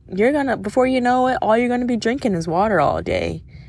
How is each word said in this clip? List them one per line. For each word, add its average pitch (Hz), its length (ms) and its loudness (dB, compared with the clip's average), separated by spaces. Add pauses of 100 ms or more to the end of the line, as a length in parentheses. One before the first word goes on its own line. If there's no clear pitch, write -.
You're 208 240 0
gonna, 277 260 -2
before 208 300 0
you 262 140 0
know 254 260 2
it, 254 140 0
all 220 160 2
you're 247 100 2
gonna 247 180 -2
be 240 120 0
drinking 226 360 -2
is 165 140 -2
water 185 320 2
all 156 220 2
day. 165 420 -4 (260)